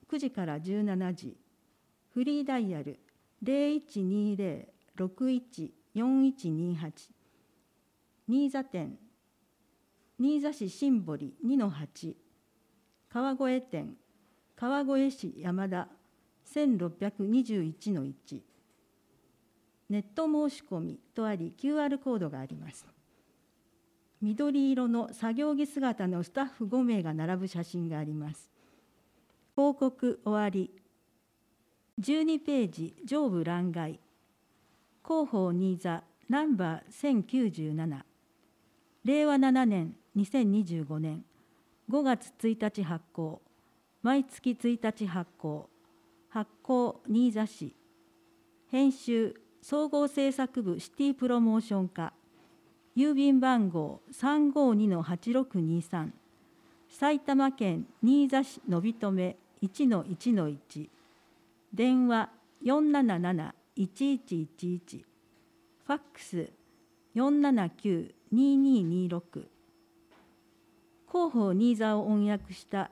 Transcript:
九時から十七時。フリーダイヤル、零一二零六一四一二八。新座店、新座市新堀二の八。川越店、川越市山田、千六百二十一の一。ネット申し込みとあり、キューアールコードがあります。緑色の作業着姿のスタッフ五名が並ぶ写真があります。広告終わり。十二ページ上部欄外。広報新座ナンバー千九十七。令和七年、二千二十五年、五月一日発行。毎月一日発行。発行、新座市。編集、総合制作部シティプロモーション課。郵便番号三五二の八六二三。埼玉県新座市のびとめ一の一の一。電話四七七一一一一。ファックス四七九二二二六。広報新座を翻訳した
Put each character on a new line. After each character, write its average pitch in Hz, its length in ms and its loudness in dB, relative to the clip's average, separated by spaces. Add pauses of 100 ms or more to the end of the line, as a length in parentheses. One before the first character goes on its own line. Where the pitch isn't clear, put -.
九 311 120 -6
時 269 100 -4
か 196 160 -6
ら 151 160 -6
十 202 220 -4
七 185 320 -2
時。 - 200 -14 (800)
フ 247 100 -2
リ 294 200 -2
ー - 20 -8
ダ 262 140 -2
イ 202 100 -2
ヤ 151 140 -6
ル、 143 160 -14 (420)
零 277 320 0
一 214 300 -4
二 202 340 0
零 185 300 -6 (280)
六 190 360 -2
一 247 420 -6 (220)
四 262 320 4
一 262 240 -2
二 170 240 -2
八。 156 360 -10 (1160)
新 269 200 2
座 269 160 -4
店、 156 340 -10 (1200)
新 285 200 2
座 294 140 -2
市 202 160 -6
新 254 320 0
堀 151 320 -6 (100)
二 262 140 2
の 208 140 0
八。 151 440 -10 (920)
川 262 220 -4
越 262 280 0
店、 160 380 -8 (580)
川 269 260 -2
越 269 280 2
市 202 300 -8
山 180 280 -4
田、 180 220 -6 (560)
千 277 320 0
六 170 220 -4
百 202 260 -4
二 233 180 2
十 214 200 -2
一 160 280 -6
の 143 140 -4
一。 - 380 -14 (1500)
ネ 208 100 -2
ッ - 20 -2 (140)
ト 320 100 -2 (240)
申 277 60 -6
し - 140 -20
込 180 100 -6
み 165 200 -8 (140)
と 226 120 -4
あ 214 100 -2
り、 165 220 -8
キ 269 120 -4
ュ 302 80 0
ー 294 60 0
ア - 20 0
ー 285 40 -2
ル 277 100 -2
コ 262 160 -4
ー 202 40 -2
ド 160 100 -4
が 135 100 -10
あ 135 60 -10
り 160 100 -14
ま 151 160 -14
す。 - 140 -20 (1400)
緑 269 500 0
色 254 160 0
の 233 260 -2
作 226 200 -4
業 294 220 0
着 285 100 0
姿 262 420 -2
の 175 160 -2
ス - 60 -12
タ 269 140 -4
ッ - 20 -4
フ 233 220 -8
五 254 160 0
名 220 200 0
が 156 100 -4
並 165 220 -2
ぶ 185 120 -4
写 170 160 -6
真 170 260 -6
が 156 80 -6
あ 156 60 -4
り 151 100 -6
ま 151 200 -8
す。 - 160 -20 (1080)
広 277 220 4
告 262 460 -2
終 214 100 -2
わ 208 140 0
り。 190 240 -2 (1300)
十 294 260 0
二 311 160 2
ペ 285 240 0
ー 180 80 -2
ジ 165 320 -8
上 277 260 0
部 170 140 0
欄 175 280 -2
外。 160 280 -6 (1080)
広 320 240 0
報 185 220 0
新 185 260 0
座 170 260 -6 (260)
ナ 285 140 0
ン 302 120 2
バ 165 240 -2
ー - 100 -20
千 254 340 0
九 254 260 0
十 156 240 -4
七。 156 320 -4 (1000)
令 294 220 2
和 285 120 4
七 262 280 6
年、 180 300 0 (200)
二 202 100 2
千 240 240 2
二 208 140 4
十 170 220 -4
五 151 120 -6
年、 160 280 -6 (640)
五 285 140 2
月 254 280 -2 (160)
一 226 80 0
日 214 280 -4
発 165 280 -4
行。 160 300 -8 (600)
毎 262 220 2
月 - 280 -4
一 240 300 0
日 220 260 -2
発 175 300 -4
行。 151 320 -8 (600)
発 214 200 -6 (140)
行、 247 440 0
新 240 220 4
座 214 160 0
市。 - 300 -10 (960)
編 262 200 4
集、 226 440 0 (260)
総 294 280 -2
合 294 180 2
制 277 240 0
作 254 320 -4
部 175 160 -2
シ - 120 -14
テ 277 180 -4
ィ 269 40 2
プ 254 140 -2
ロ 240 140 2
モ 220 180 4
ー 220 40 0
シ 208 120 -6
ョ 190 60 0
ン 180 80 -2
課。 - 240 -8 (800)
郵 285 180 4
便 277 280 6
番 240 280 4
号 151 400 -4
三 285 420 2
五 269 220 4
二 214 140 4
の 170 160 2
八 175 300 -2
六 262 260 0
二 165 220 0
三。 160 320 -6 (760)
埼 285 320 0
玉 269 320 2
県 180 340 -2 (160)
新 269 280 6
座 269 120 2
市 - 260 -8
の 175 120 2
び 226 140 0
と 208 180 -4
め 180 240 0 (240)
一 202 260 -2
の 208 220 2
一 196 240 -2
の 180 160 2
一。 147 420 -10 (840)
電 254 340 4
話 226 220 2 (320)
四 294 300 4
七 240 280 4
七 175 360 -2 (200)
一 269 380 0
一 175 280 -4
一 175 340 -6
一。 - 300 -14 (800)
フ 277 80 -4
ァ - 40 -2
ッ - 20 -20 (140)
ク - 80 -20
ス - 280 -6 (640)
四 285 280 2
七 233 280 2
九 - 460 -4 (160)
二 277 260 6
二 269 260 6
二 175 240 0
六。 - 400 -8 (1600)
広 349 240 0
報 202 220 2
新 233 220 4
座 214 240 2
を 208 60 -2
翻 208 220 2
訳 202 260 -4
し - 120 -18
た 196 260 -4